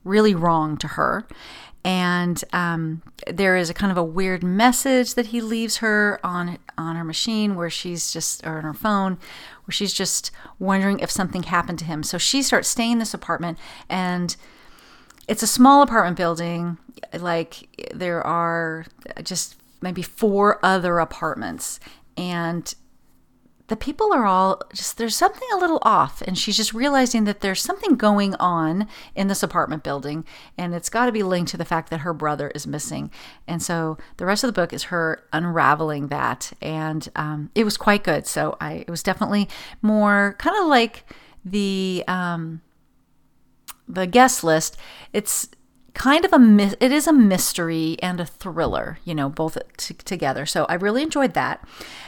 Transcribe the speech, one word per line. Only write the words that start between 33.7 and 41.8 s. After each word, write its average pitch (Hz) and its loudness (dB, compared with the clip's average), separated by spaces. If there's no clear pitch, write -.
the 175 -6
rest 202 0
of 254 0
the 202 0
book 170 -2
is - -8
her 165 -2
unraveling 151 0
that, 131 -4
and, 156 -6
um, 151 -6
it 226 4
was 208 -2
quite 208 2
good. 151 0
So 151 -2
I, 151 -8
it - -14
was 170 -8
definitely 202 0
more 202 4
kinda 381 0
like 247 2
the, 190 -2